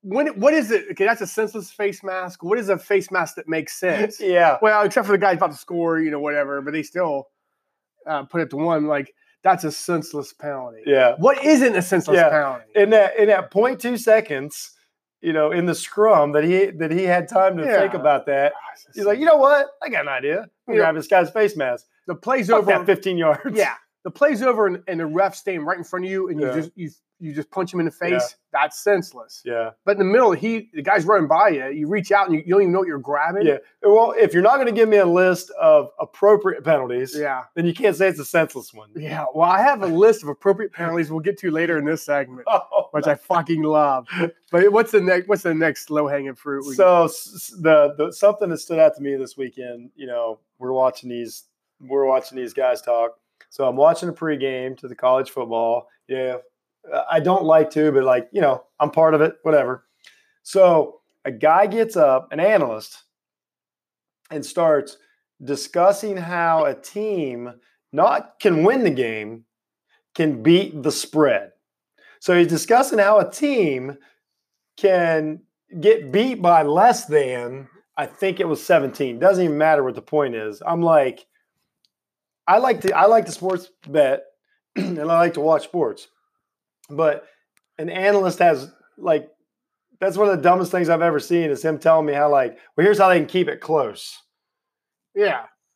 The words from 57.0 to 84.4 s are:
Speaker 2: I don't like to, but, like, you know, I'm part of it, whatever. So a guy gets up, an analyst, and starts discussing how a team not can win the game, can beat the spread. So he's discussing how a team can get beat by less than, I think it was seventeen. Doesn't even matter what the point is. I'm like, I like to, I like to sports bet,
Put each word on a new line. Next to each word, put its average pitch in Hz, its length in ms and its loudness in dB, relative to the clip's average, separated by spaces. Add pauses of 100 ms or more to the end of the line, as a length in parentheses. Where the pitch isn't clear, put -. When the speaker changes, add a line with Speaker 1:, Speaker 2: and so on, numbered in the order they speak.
Speaker 2:
I 160 120 0
don't 180 240 0
like 156 260 4
to, 151 220 0
but, 135 100 2
like, 127 300 0
you 202 80 -4
know, 143 240 0 (160)
I'm 147 100 0
part 160 240 2
of 151 60 2
it, 160 240 0
whatever. 135 400 0 (580)
So 175 600 2 (220)
a 139 60 -8
guy 156 380 4
gets 220 280 -4
up, 135 360 2
an 151 80 -6
analyst, 156 640 -2 (1300)
and 147 120 -10
starts 156 520 -2 (460)
discussing 180 720 -2
how 170 480 0
a 139 100 -2
team 139 800 -8 (380)
not - 480 0
can 165 240 2
win 247 180 2
the 196 80 2
game, 113 540 -6 (720)
can 147 260 -2
beat 165 400 0
the 151 80 -2
spread. 131 640 -2 (640)
So 180 180 0
he's 170 120 4
discussing 226 500 0
how 202 220 4
a - 100 -2
team 143 680 -4 (800)
can 165 680 0 (380)
get 190 300 2
beat 220 320 -2
by 175 200 4
less 180 440 2
than, 131 600 -4 (280)
I 147 100 -6
think 190 340 -6
it 175 80 -4
was 151 160 -6
seventeen. 135 540 -2
Doesn't 185 260 2
even 151 140 -2
matter 156 260 2
what 127 100 -4
the 131 80 -14
point 139 320 -4
is. 107 300 -10
I'm 170 180 -2
like, 151 420 2 (1200)
I 190 120 4
like 247 240 0
to, - 140 -2
I 175 100 4
like 226 200 4
to 175 60 -14
sports 180 380 -8 (160)
bet, 143 360 0 (280)